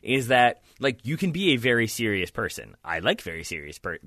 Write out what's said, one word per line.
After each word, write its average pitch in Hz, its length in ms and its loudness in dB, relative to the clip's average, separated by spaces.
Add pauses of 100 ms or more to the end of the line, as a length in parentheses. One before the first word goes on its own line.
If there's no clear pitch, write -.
is 127 280 0
that, 123 320 6 (180)
like, 131 260 -2
you 147 120 -4
can 190 140 0
be 180 200 2
a 135 60 6
very 117 300 2
serious 104 440 -2
person. 58 440 -8 (100)
I 82 140 -4
like 131 220 0
very 82 220 -10
serious 73 360 -12
per-, 85 280 -8